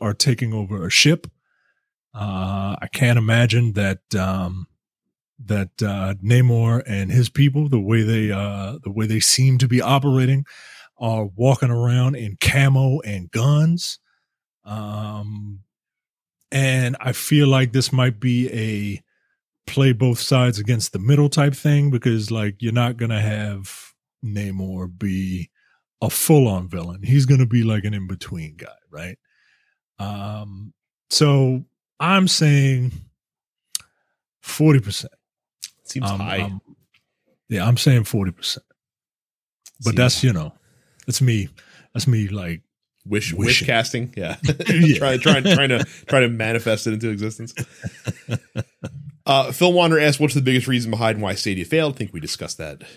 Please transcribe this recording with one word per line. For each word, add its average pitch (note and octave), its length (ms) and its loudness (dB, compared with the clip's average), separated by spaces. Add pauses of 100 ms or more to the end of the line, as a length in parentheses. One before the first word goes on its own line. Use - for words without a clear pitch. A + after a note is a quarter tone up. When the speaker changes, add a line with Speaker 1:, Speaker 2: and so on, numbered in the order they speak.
Speaker 1:
are G#2 120 -2
taking A2+ 400 -2
over G2+ 320 -6
a - 40 -4
ship. - 380 2 (840)
Uh, G2 680 -4
I - 100 -12
can't A#2+ 260 2
imagine A#2 560 2
that, G2 260 -2 (160)
um, F#2 520 -4 (760)
that, G2+ 380 -4
uh, G2 320 -2 (100)
Namor A#2 640 4
and G2 260 -4
his B2 180 4
people, C#3+ 380 2
the C3 120 2
way A2 240 2
they, A2 280 0
uh, G2+ 520 -6
the G2+ 80 -8
way A2 160 -4
they A2 120 0
seem C3 380 2
to B2+ 100 2
be B2 140 2
operating, C3+ 640 2 (520)
are A2+ 280 -2
walking A#2+ 460 2
around B2 440 2
in A2 240 -10
camo C3+ 640 2
and G2 300 -8
guns. D3+ 680 2 (680)
Um, G#2 1000 -10 (880)
and C3 480 0
I B2+ 140 -4
feel D3 340 4
like C3 240 4
this B2+ 200 0
might B2+ 280 2
be B2 320 0
a G#2 500 -4 (640)
play C3+ 280 2
both A#2+ 260 0
sides B2 400 2
against A2 340 -2
the G2 60 -6
middle C#3+ 300 4
type C#3+ 260 0
thing, C#3+ 360 2
because, A2+ 380 0
like, G#2+ 320 -4
you're A#2 120 -2
not A#2+ 240 0
gonna A2+ 240 -2
have G#2 720 -6 (300)
Namor F#2+ 720 -6
be F#2 540 -4 (520)
a - 80 0
full-on A2 580 2
villain. F2 360 -10
He's C3 220 4
gonna C3 220 4
be, A2+ 160 2
like, A2 220 0
an G#2+ 80 -4
in-between F2 640 -10
guy, E2 100 -20 (240)
right? E2 260 -14 (800)
Um, G2+ 760 -10 (360)
so C3+ 540 2 (360)
I'm F#3 280 2
saying C#3 640 2 (1500)
forty D3+ 380 4
percent. - 340 -8 (720)
Speaker 2:
Seems B2+ 260 -6
Speaker 1:
Um, G2 100 -6
Speaker 2:
high. F#2 220 -4
Speaker 1:
um, G2 200 -8 (880)
yeah, G2 180 -2
I'm A#2+ 100 4
saying B2 280 4
forty G2 260 -2
percent. - 340 -10 (1120)
But A#2 120 -2
Speaker 2:
Seems - 40 -2
Speaker 1:
that's, B2 260 2
Speaker 2:
high. C3 60 2
Speaker 1:
you A#2+ 60 2
know, D#2 200 -6 (520)
that's - 160 -2
me, A2 280 0 (440)
that's B2 140 -2
me, A2 200 2
like, F2+ 340 -8 (420)
Speaker 2:
Wish, G2+ 300 -4
wish G2 140 -2
Speaker 1:
wishing. B2 180 0
Speaker 2:
casting, A#2+ 500 -2
yeah. F2 220 -8 (160)
<laughs> - 160 -6
Speaker 1:
Yeah. E3 280 4
Speaker 2:
Trying, C3+ 220 0
trying, C#3 240 2
trying C#3+ 260 4
to, A#2+ 140 2 (240)
trying C3+ 160 4
to A#2+ 60 2
manifest A2+ 580 -2
it A2+ 60 -2
into A2 160 -4
existence. A2 500 -8
<laughs> B2+ 40 -6 (1600)
Uh, C3+ 280 2
Phil F3+ 200 4
Wander E3+ 280 4
asked, D3 200 4
"What's D3 140 2
the C#3 80 2
biggest B2+ 260 2
reason A#2+ 220 -2
behind A2 320 0
why F#2+ 140 -2
Stadia F#2+ 280 -4
failed?" D#3 300 0
I - 60 -12
think G#2 120 -8
we E2 80 -10
discussed - 380 -10
that D2+ 260 -14 (140)